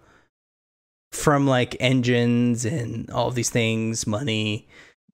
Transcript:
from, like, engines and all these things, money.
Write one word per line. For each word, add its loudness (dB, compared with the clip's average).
from, 2
like, 2
engines 2
and -6
all -2
these -4
things, -2
money. -2